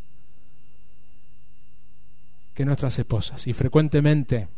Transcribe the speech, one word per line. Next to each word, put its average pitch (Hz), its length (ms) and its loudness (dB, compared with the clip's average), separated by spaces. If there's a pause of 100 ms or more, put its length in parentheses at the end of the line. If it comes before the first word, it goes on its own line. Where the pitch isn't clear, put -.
(2500)
que 139 120 0
nuestras 135 340 2
esposas. - 480 0
Y 120 60 2
frecuentemente, 147 1040 4